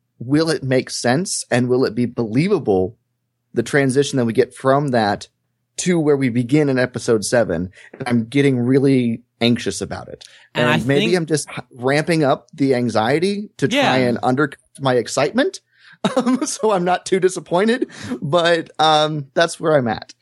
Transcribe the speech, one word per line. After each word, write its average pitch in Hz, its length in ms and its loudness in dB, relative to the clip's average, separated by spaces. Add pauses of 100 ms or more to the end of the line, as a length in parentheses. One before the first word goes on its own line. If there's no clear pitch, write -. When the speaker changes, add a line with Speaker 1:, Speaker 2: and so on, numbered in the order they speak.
(180)
Speaker 1:
Will 147 320 0
it 151 140 -2
make 131 260 0
sense? 143 600 -2
And 123 180 2
will 127 160 2
it 98 80 -4
be 120 140 -2
believable, 120 880 -2 (560)
the 117 80 0
transition 139 560 0
that 120 80 0
we 113 80 -2
get 120 220 0
from 139 340 0
that 104 380 0 (500)
to 175 220 0
where 147 180 2
we 135 120 -2
begin 127 400 2
in 131 100 0
episode 120 440 0
seven? 92 460 0 (240)
And - 140 -12
I'm 120 180 0
getting 135 320 2
really 127 640 2 (180)
anxious 117 400 0
about 73 280 -8
it. - 180 -18 (300)
Speaker 2:
And 120 120 2
Speaker 1:
And 151 140 2
Speaker 2:
I 113 60 -6
Speaker 1:
maybe 139 180 2
Speaker 2:
think 180 120 2
Speaker 1:
I'm 165 100 -2
just 147 240 -2
h-, - 200 -12
ramping 147 520 0
up 143 280 0
the 139 220 0
anxiety 135 840 -2
to 139 120 -2
Speaker 2:
Yeah. 269 140 0
Speaker 1:
try 180 160 0
and 123 240 0
undercut 135 360 0 (200)
my 131 160 0
excitement. 151 680 -2
<laughs> - 40 -20 (460)
Um, 254 320 0
so - 240 -2
I'm 180 140 0
not 180 200 0
too 190 140 0
disappointed, 185 720 0 (320)
but, 170 480 0 (100)
um, 151 540 2
that's - 260 0
where 147 160 2
I'm 123 140 2
at. - 320 -8